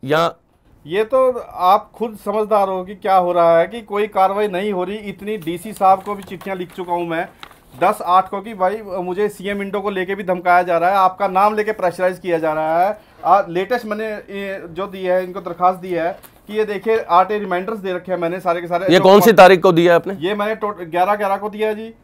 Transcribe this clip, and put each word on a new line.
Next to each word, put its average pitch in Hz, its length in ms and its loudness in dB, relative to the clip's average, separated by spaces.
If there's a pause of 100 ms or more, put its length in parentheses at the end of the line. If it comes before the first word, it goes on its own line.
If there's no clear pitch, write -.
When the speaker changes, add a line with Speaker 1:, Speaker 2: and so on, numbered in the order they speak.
Speaker 1:
या 156 300 0 (520)
Speaker 2:
ये 180 180 -2
तो 262 360 2
आप 190 560 0
खुद 220 300 -8
समझदार 202 420 0
हो 190 160 -4
कि 196 120 -14
क्या 190 200 0
हो 180 160 2
रहा 170 280 4
है, 175 80 2
कि 226 140 -10
कोई 208 260 -4
कार्रवाई 196 400 0
नहीं 202 260 -4
हो 180 100 -2
रही। 196 140 -8
इतनी 202 400 -10
डीसी 208 360 -10
साहब 190 300 2
को 208 120 -6
भी 196 80 -14
चिट्ठियां 190 340 -10
लिख 180 180 -10
चुका 180 180 -6
हूं 175 120 -2
मैं 170 220 -6 (520)
दस 196 260 2
आठ 180 240 2
को 202 120 -8
कि 220 120 -14
भाई, 190 300 -2
मुझे 190 460 -4
सीएम 202 280 -8
विंडो 202 220 -6
को 202 100 -4
लेके 190 260 -4
भी 202 80 -10
धमकाया 180 400 2
जा 175 140 0
रहा 170 120 0
है, 196 60 0
आपका 196 320 0
नाम 196 280 2
लेके 214 160 -2
प्रेशराइज 180 480 -2
किया 175 180 -2
जा 160 160 -2
रहा 160 340 0
है। 214 140 -4 (240)
आ, 185 240 4
लेटेस्ट 190 360 -4
मैंने 214 280 -8
ये 196 540 -12
जो 175 200 -10
दी 190 160 -12
है, 185 200 0
इनको 180 180 -10
दरखास्त 180 380 0
दी 185 100 -12
है 170 300 -4 (280)
कि 208 100 -8
ये 214 80 2
देखिए, 208 340 -2
आरटीआई 185 400 2
रिमाइंडर्स 190 380 -6
दे 185 160 -6
रखे 180 180 -8
हैं 180 80 -4
मैंने 170 200 -4
सारे 175 220 -2
के 175 60 -10
सारे। 175 260 0
Speaker 1:
ये 185 60 8
कौन 196 220 8
सी 220 100 6
तारीख 185 300 10
को 190 100 4
दिया 170 240 6
आपने? 180 240 0
Speaker 2:
ये 185 160 -4
मैंने 208 200 -4
टोट-, 208 280 -8
ग्यारह 180 320 0
ग्यारह 196 220 -2
को 175 120 -6
दिया 208 180 -4
है 214 80 -4
जी। 220 180 -14 (100)